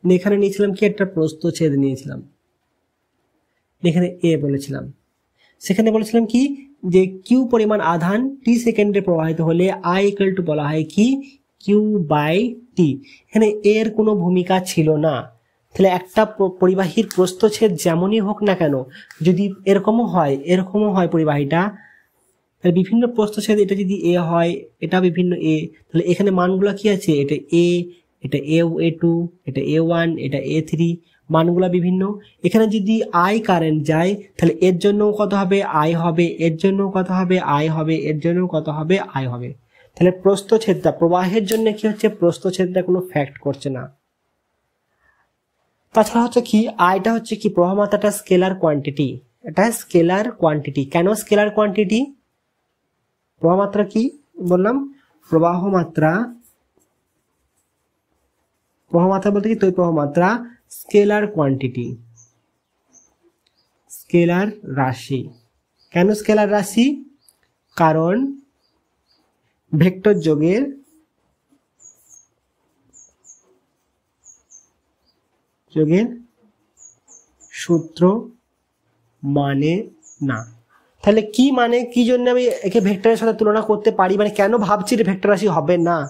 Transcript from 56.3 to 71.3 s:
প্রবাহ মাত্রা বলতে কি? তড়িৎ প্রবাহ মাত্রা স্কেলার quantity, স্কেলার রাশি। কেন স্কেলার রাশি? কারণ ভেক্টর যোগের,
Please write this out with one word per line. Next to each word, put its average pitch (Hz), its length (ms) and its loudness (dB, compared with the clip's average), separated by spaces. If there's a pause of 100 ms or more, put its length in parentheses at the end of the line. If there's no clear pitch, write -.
প্রবাহ 170 220 4
মাত্রা 196 220 0
বলতে 202 160 0
কি? 226 100 0
তড়িৎ 185 180 2
প্রবাহ 170 240 0
মাত্রা 175 260 0 (500)
স্কেলার 208 460 2 (100)
quantity, 135 520 -2 (2000)
স্কেলার 175 500 2 (320)
রাশি। 127 400 -4 (720)
কেন 175 160 2 (120)
স্কেলার 214 360 0
রাশি? 233 300 0 (920)
কারণ 160 380 2 (1600)
ভেক্টর 185 420 2 (120)
যোগের, 160 360 2 (4000)